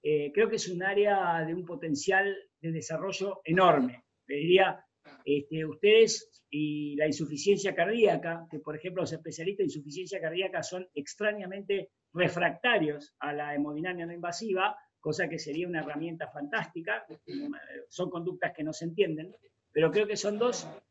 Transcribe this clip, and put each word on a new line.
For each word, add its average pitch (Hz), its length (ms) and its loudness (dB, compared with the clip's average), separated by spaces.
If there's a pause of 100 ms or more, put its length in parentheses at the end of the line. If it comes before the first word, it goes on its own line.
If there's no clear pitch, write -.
Eh, 147 320 0
creo 214 160 4
que 220 80 -2
es 185 120 -4
un 180 140 -4
área 190 640 2
de 165 100 -4
un 180 120 -6
potencial 175 720 0 (240)
de 165 100 -4
desarrollo 185 720 -4
enorme. 156 600 6 (240)
Le 139 80 -4
diría, 180 480 4 (400)
este, 147 420 0
ustedes 214 640 6 (200)
y 151 440 -4
la 151 140 2
insuficiencia 160 680 0
cardíaca, 170 720 2
que 151 120 -10
por 156 160 -8
ejemplo 180 260 -6
los 160 100 -4
especialistas 170 520 -4
de 147 80 -2
insuficiencia 160 480 -10
cardíaca 170 420 -4
son 180 320 -8
extrañamente 202 960 -4 (220)
refractarios 165 1040 0
a 147 140 -6
la 147 240 -4
hemodinamia 160 500 -4
no 175 60 -10
invasiva, 185 640 -2 (240)
cosa 156 280 -2
que 160 120 -6
sería 156 260 -4
una 170 140 -4
herramienta 151 480 -6
fantástica, 165 760 -6 (840)
son 180 200 -6
conductas 170 480 -4
que 156 60 -8
no 156 100 -4
se 170 120 -10
entienden, 165 500 -2 (380)
pero 160 180 4
creo 208 160 2
que 208 100 -4
son 208 220 -2
dos 185 300 0 (220)